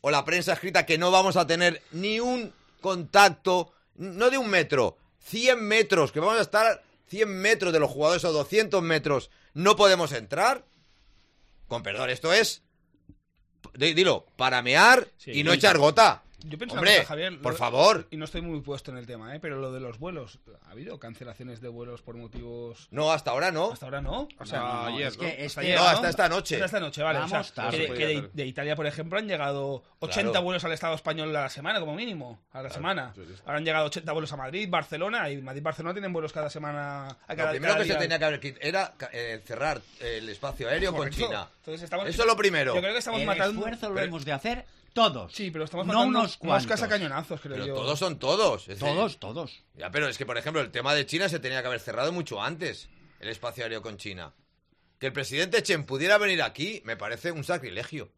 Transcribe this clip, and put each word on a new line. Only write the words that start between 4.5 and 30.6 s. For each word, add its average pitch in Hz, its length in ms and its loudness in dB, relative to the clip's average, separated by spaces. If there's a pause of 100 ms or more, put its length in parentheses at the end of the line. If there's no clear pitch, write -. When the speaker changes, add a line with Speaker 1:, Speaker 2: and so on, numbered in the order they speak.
Speaker 1:
metro, 143 480 2 (220)
cien 247 440 2
metros, 196 480 4
que 151 80 -2
vamos 214 180 2
a 208 40 2
estar 214 400 2 (240)
cien 214 220 0 (120)
metros 196 320 4
de 160 60 6
los 147 120 4
jugadores 151 340 2
o 170 80 2
doscientos 190 500 2
metros, 151 480 0 (240)
no 196 220 6
podemos 180 360 6
entrar. 156 520 0 (1040)
Con 117 160 -6
perdón, 113 260 -4
esto 156 220 0
es, - 300 2 (1120)
di-, 156 200 2
dilo, 165 320 4 (100)
para 127 240 2
mear 190 460 8 (120)
Speaker 2:
Sí. - 140 -16
Speaker 1:
y 143 120 0
no 170 80 6
echar 180 260 6
gota. 151 460 8 (200)
Speaker 2:
Yo 151 140 -12
pienso 220 160 -8
una - 60 -2
Speaker 1:
Hombre, 196 160 8
Speaker 2:
cosa, 147 120 4
Javier, 160 320 -6
Speaker 1:
por 127 120 -2
Speaker 2:
lo, 117 60 -6
Speaker 1:
favor. 139 520 4
Speaker 2:
y 160 60 -12
no 156 80 -8
estoy 165 180 -10
muy 160 180 -6
puesto 139 300 -10
en 127 80 -14
el 120 80 -16
tema, 117 280 -14
¿eh? 156 60 -12
Pero 147 200 -8
lo 131 120 -6
de 131 80 -10
los 117 180 -12
vuelos, 151 400 -12 (280)
¿ha 80 40 -20
habido 127 280 -14
cancelaciones 117 640 -16
de 123 80 -12
vuelos 120 340 -14
por 120 140 -16
motivos? 117 760 -14
Speaker 1:
No, 151 220 0
hasta 143 180 -2
ahora 151 220 0
no. 175 200 -2
Speaker 2:
Hasta - 140 -14
ahora 139 140 -8
no. 208 280 -6 (100)
O 127 80 -14
sea, 143 140 -8
Speaker 3:
No, 123 60 -4 (240)
Speaker 4:
No, 120 60 -8
Speaker 3:
ayer, 139 120 -4
Speaker 4:
es - 80 -10
que, 175 100 -8
Speaker 3:
¿no? 165 40 -4
Speaker 4:
es 143 160 -10
Speaker 2:
Hasta 143 140 -8
Speaker 4:
que 139 80 -2
Speaker 2:
ayer, 175 100 4
Speaker 1:
No, 175 60 6
Speaker 2:
¿no? 180 60 8
Speaker 1:
hasta 175 180 4
esta 175 200 4
noche. 165 280 0
Speaker 2:
Hasta 190 100 0
esta 190 140 -2
noche, 147 220 -6
vale. 156 180 2
Speaker 4:
Vamos 165 120 -4
Speaker 2:
O 160 120 -2
sea, - 0 -
que - 100 -14
Speaker 4:
tarde. 117 240 -4
Speaker 2:
de, 147 160 -2
que 139 120 0
de, 156 80 0
Speaker 3:
Claro. 135 180 -6
Speaker 2:
de 139 140 -6
Italia, 143 300 -4
por 151 100 -4
ejemplo, 160 320 -4
han 220 100 -4
llegado 139 540 -4 (180)
ochenta 185 320 -2
Speaker 1:
Claro. 180 120 2
Speaker 2:
vuelos 180 200 -4